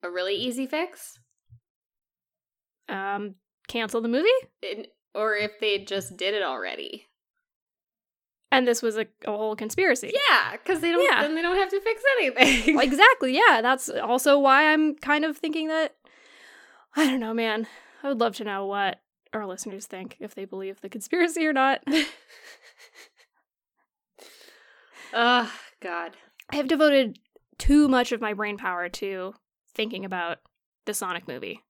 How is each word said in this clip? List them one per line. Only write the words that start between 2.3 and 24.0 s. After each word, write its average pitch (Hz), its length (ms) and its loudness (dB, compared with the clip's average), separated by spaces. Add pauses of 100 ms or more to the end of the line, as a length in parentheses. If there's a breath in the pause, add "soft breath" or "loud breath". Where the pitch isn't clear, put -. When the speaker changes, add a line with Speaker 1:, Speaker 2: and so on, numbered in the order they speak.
Speaker 2:
Um, 196 480 -6 (320)
cancel 233 320 -4
the 226 80 -4
movie? 277 200 2 (340)
Speaker 1:
In, - 240 -10 (280)
or 214 220 0
if 208 240 -4
they 202 180 0
just 196 380 -8
did 190 180 -2
it 202 80 -2
already. 117 640 -8 (1400)
Speaker 2:
And 254 160 4
this 233 140 2
was 220 160 -2
a, 220 100 -2 (200)
a - 40 -4
whole 214 260 -4
conspiracy. 262 560 0 (180)
Speaker 1:
Yeah, - 280 2
'cause 349 220 -2
they 339 100 0
don't, 349 140 2
Speaker 2:
Yeah. 381 180 4
Speaker 1:
then 302 120 -2
they 330 80 -2
don't 349 140 0
have 381 140 0
to 392 100 -2
fix 453 220 -4 (160)
anything. 262 600 2
<laughs> - 20 4
Speaker 2:
Exactly, 285 520 4
yeah. 330 280 6
That's 262 280 0
also 262 480 2
why 277 340 6
I'm 311 240 2
kind 294 280 0
of 302 120 -4
thinking 311 320 -4
that, 320 280 -2 (1000 soft breath)
I 302 100 4
don't 262 140 0
know, 226 140 -6
man. 226 320 -2 (360 loud breath)
I 277 60 -4
would 262 120 -2
love 226 160 0
to 226 80 -8
know 196 220 -4
what 196 340 -2 (340)
our 214 120 -6
listeners 190 400 -12
think, 185 340 -14
if 214 140 -14
they 196 120 -12
believe 190 340 -12
the 196 80 -14
conspiracy 330 580 -2
or 311 60 0
not. 269 340 2
<laughs> 277 60 -2 (3250 loud breath)